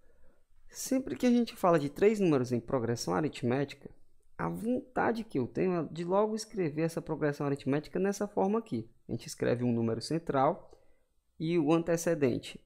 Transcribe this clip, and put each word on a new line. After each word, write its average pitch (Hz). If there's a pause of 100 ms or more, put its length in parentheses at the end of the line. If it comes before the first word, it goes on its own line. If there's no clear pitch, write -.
(680)
Sempre -
que 254
a 247
gente 240
fala 170
de 143
três 202
números 135
em 117
progressão 120
aritmética, 143 (460)
a 165
vontade 220
que -
eu 123
tenho 180
é 139
de 165
logo 208
escrever 170
essa 160
progressão 147
aritmética 139
nessa 202
forma 196
aqui. 120 (200)
A 123
gente 117
escreve 123
um 123
número 113
central 151 (680)
e 165
o 151
antecedente 165